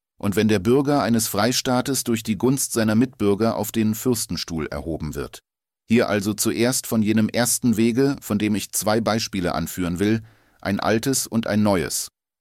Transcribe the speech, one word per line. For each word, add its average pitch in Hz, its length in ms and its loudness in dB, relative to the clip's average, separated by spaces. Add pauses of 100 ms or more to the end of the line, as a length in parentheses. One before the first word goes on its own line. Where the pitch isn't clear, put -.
(200)
und 101 160 -2
wenn 107 120 4
der 104 120 4
Bürger 135 420 2
eines 110 260 2
Freistaates 123 760 0
durch 113 200 -2
die 107 140 -2
Gunst 131 360 0
seiner 110 220 2
Mitbürger 110 600 2
auf 104 160 -4
den 107 240 0
Fürstenstuhl 85 720 -4
erhoben 73 480 -6
wird. 67 240 -10 (500)
Hier 117 200 4
also 104 240 -2
zuerst 113 540 -2
von 113 140 0
jenem 107 280 2
ersten 117 480 0
Wege, 123 440 2
von 104 180 -2
dem 104 160 0
ich - 160 -6
zwei 107 300 0
Beispiele 104 520 -2
anführen 85 460 -4
will, 107 220 2 (400)
ein 98 180 -2
altes 113 480 0
und 113 200 -2
ein 104 160 2
neues, 92 440 0 (340)